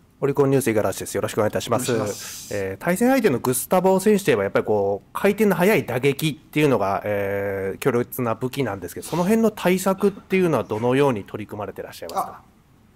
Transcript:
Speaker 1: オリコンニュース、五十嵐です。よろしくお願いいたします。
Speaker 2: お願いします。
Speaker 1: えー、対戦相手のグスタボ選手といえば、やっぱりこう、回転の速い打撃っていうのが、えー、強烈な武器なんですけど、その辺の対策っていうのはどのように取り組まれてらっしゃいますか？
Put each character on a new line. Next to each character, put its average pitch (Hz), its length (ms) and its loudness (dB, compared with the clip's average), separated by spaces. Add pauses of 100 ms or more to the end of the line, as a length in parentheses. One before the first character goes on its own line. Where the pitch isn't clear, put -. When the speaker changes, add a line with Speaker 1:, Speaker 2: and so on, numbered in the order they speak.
(200)
Speaker 1:
オ 143 60 0
リ 139 80 0
コ 139 120 4
ン 135 40 4
ニ 139 80 4
ュ - 20 2
ー 120 40 2
ス、 113 80 2
五 - 20 2
十 107 60 2
嵐 98 180 0
で - 80 -8
す。 - 80 -8
よ 98 80 -2
ろ 107 60 -2
し - 80 -10
く - 20 -4
お 113 40 4
願 107 80 2
い - 20 -4
い - 20 -4
た 95 80 -4
し - 80 -8
ま 113 100 0
す。 123 140 -2
Speaker 2:
お - 20 0
願 107 100 -2
い - 20 -4
し - 20 -4
ま 98 60 -6
す。 - 420 -10
Speaker 1:
え 95 160 -6
ー、 95 60 -12
対 180 180 -2
戦 247 140 2
相 269 100 2
手 214 80 4
の 123 80 2
グ 127 160 -2
ス - 140 -6
タ 185 140 2
ボ 190 180 4
選 214 180 4
手 190 80 -6
と 147 60 4
い - 20 4
え 110 40 2
ば、 101 80 0
や 98 40 -2
っ - 20 -6
ぱ 113 100 2
り - 40 -4
こ 101 400 0
う、 - 80 -20
回 202 200 2
転 214 120 2
の 190 80 4
速 180 220 2
い 143 100 0
打 123 140 -4
撃 139 300 0
っ 135 60 -4
て - 240 -6
い 151 60 4
う 143 40 4
の 120 100 4
が、 98 260 0
え 98 680 -2
ー、 - 20 -12
強 135 140 0
烈 120 320 -2
な 113 100 -2
武 127 160 -6
器 135 140 -4
な 104 100 -2
ん 98 60 -8
で - 100 -10
す - 60 -16
け - 60 -10
ど、 - 40 -12
そ - 100 -6
の 175 80 0
辺 226 200 4
の 214 80 2
対 185 260 0
策 190 320 0
っ - 20 2
て - 240 -4
い 190 40 4
う 180 100 2
の 139 80 2
は 104 60 0
ど 107 160 -4
の 123 160 2
よ 143 140 4
う 127 40 2
に 98 100 -6
取 107 200 -12
り 101 40 -12
組 104 120 -12
ま 101 80 -8
れ 95 60 -10
て 90 100 -10
ら - 80 -16
っ - 20 -18
し - 80 -20
ゃ 85 60 -12
い - 20 -10
ま - 60 -10
す 190 80 -2
か？ - 180 -14 (540)